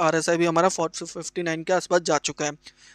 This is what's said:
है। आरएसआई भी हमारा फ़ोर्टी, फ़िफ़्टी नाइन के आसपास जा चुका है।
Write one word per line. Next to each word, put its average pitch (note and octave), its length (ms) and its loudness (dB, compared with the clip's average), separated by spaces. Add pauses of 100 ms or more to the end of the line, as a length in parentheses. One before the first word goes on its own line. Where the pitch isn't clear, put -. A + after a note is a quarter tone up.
है। E3+ 60 2
आरएसआई D#3+ 300 2
भी E3+ 100 2
हमारा E3+ 220 4
फ़ोर्टी, E3+ 360 -4
फ़िफ़्टी F3 380 -10
नाइन E3 200 -4
के F#3 100 -2
आसपास F3 280 2
जा D#3 180 2
चुका - 260 -4
है। D3 80 -2 (420)